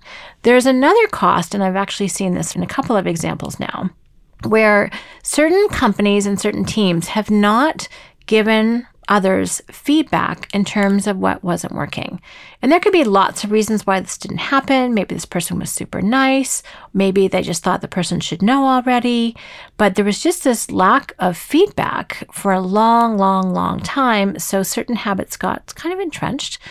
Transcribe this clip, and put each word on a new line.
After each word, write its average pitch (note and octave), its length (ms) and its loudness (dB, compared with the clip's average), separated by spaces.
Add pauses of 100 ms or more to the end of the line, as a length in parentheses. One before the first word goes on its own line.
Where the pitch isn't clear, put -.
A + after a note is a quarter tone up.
(440)
There's B3 220 6
another D4 420 4
cost, - 460 0
and G3+ 100 0
I've F#3 120 0
actually G3 320 -4
seen F#3 260 -2
this D#3+ 220 -4
in F3 80 -4
a F3+ 40 -6
couple - 280 -2
of F#3 120 0
examples E3 520 -6
now, - 300 -6 (580)
where G#3+ 440 4 (320)
certain F4 460 2
companies G3+ 560 0
and G3+ 140 -2
certain G#3 260 -2
teams F3+ 440 0
have G#3+ 220 -2
not G#3+ 560 2 (380)
given A3 600 2 (240)
others F#3+ 520 0 (100)
feedback - 800 -2
in G3+ 100 0
terms G3+ 440 0
of G3 100 -2
what F#3+ 260 -2
wasn't F3 300 -4
working. - 480 -8 (400)
And B3+ 100 4
there F4 80 6
could G4+ 140 2
be E4+ 100 6
lots G3 400 2
of G#3 80 -4
reasons G#3+ 340 0
why F#3+ 140 2
this - 180 -10
didn't - 200 -8
happen. C4+ 560 0
Maybe G3+ 220 -2
this E3 100 -8
person F3 340 -6
was - 120 -6
super - 300 -8
nice. C4+ 600 0 (300)
Maybe F#3+ 340 2
they F#3 140 0
just F3+ 220 -6
thought F#3 180 0
the - 60 -8
person F3 320 -4
should - 220 -6
know C4+ 260 4
already. A#3+ 680 0 (420)
But G3+ 180 2
there G#3 100 2
was G3+ 160 -2
just - 220 0
this A#3+ 280 0
lack F#3+ 480 2
of F3+ 160 0
feedback - 960 -2
for G3 220 -2
a F#3 80 2
long, A3+ 560 2
long, F#3+ 360 2
long F3+ 280 -2
time. A3 580 0
So G3 240 -2
certain A#3 320 -6
habits G3 400 -4
got - 400 -6
kind E4+ 180 -6
of F#4 60 -6
entrenched. C#4+ 600 -6 (120)